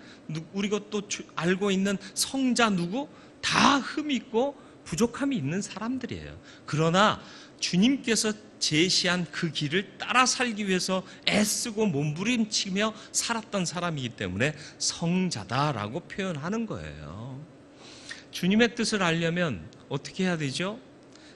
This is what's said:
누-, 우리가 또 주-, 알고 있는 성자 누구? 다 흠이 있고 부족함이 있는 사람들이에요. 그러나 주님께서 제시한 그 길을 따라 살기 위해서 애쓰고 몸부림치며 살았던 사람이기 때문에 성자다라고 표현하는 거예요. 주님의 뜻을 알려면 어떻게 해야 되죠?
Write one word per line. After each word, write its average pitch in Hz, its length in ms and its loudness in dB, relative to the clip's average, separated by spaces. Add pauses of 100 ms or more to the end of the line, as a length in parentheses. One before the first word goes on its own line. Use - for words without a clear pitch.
(280)
누-, 160 260 -6
우리가 202 360 -2
또 202 180 -6
주-, - 160 -8 (120)
알고 185 360 2
있는 190 260 2 (160)
성자 247 580 2
누구? 185 360 -2 (340)
다 247 360 6
흠이 294 380 -2
있고 240 400 0 (280)
부족함이 233 520 0
있는 165 260 -2
사람들이에요. 202 800 -6 (260)
그러나 165 560 4 (380)
주님께서 220 720 2 (260)
제시한 175 720 2
그 165 200 -2
길을 160 460 -2
따라 247 280 4
살기 220 420 0
위해서 185 360 0 (240)
애쓰고 208 600 2
몸부림치며 196 1080 0 (180)
살았던 208 540 -2
사람이기 160 440 -4
때문에 107 440 0 (240)
성자다라고 143 1200 -2
표현하는 190 640 -6
거예요. 92 760 -10 (880)
주님의 220 440 4
뜻을 214 280 0
알려면 165 640 0 (200)
어떻게 143 360 -4
해야 175 120 0
되죠? 156 420 -4 (560)